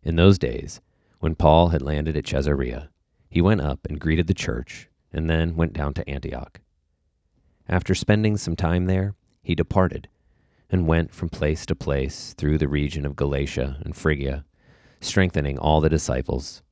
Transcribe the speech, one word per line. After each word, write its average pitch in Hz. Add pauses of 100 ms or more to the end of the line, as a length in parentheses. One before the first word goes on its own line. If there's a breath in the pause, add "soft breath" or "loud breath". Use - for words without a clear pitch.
In 82
those 90
days, 60 (400)
when 82
Paul 80
had 80
landed 73
at 71
Caesarea, 69 (400)
he 85
went 95
up 69
and 78
greeted 80
the 92
church, - (220)
and 80
then 82
went 82
down 73
to -
Antioch. 69 (1040)
After 90
spending 107
some 85
time 87
there, 95 (260)
he 87
departed, 90 (600)
and 90
went 82
from 85
place -
to -
place 69
through 76
the 76
region 71
of 69
Galatia 69
and -
Phrygia, 69 (560 soft breath)
strengthening 73
all 78
the 78
disciples. 67 (100)